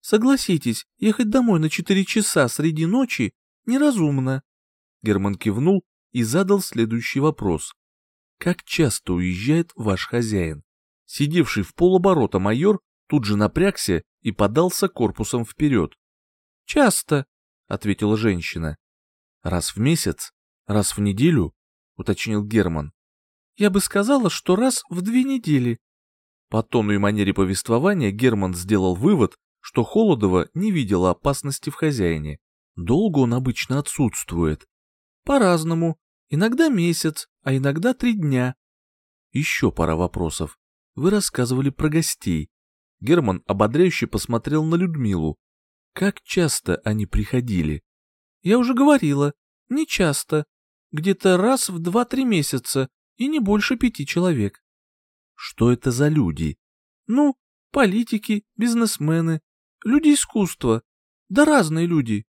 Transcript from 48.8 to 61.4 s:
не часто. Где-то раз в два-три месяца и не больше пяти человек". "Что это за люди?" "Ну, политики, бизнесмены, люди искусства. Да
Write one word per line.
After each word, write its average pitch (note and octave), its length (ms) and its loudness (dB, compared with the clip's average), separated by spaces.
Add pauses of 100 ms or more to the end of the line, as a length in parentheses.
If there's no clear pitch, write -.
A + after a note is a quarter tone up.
не D4 180 -2
часто. D3+ 580 -2 (480)
Где-то F#3 440 2
раз B3 320 0
в F3+ 100 -8
два-три A#3 460 -2
месяца C#3+ 640 -2 (280)
и A#3+ 100 -4
не D#4 140 0
больше G#3 360 0
пяти A3+ 300 -2
человек". D#3+ 560 -2 (720)
"Что - 380 0
это B2 180 -2
за C3+ 180 2
люди?" F2 500 0 (480)
"Ну, C#4 300 0 (360)
политики, G#3+ 720 0 (120)
бизнесмены, E3 840 0 (440)
люди D4 300 4
искусства. D#3+ 680 -2 (460)
Да C4 160 4